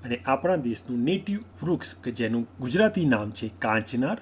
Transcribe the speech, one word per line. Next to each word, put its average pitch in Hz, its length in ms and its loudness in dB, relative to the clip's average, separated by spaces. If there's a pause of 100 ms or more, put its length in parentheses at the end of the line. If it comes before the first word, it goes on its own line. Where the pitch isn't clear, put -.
અને 120 120 -4 (100)
આપણા 151 300 2
દેશનું 120 520 -2
નેટિવ 202 340 -2 (200)
વૃક્ષ 165 280 -2 (140)
કે 120 80 -4
જેનું 113 340 0 (140)
ગુજરાતી 180 440 4
નામ 107 260 2
છે 110 280 -8
કાંચનાર 120 640 0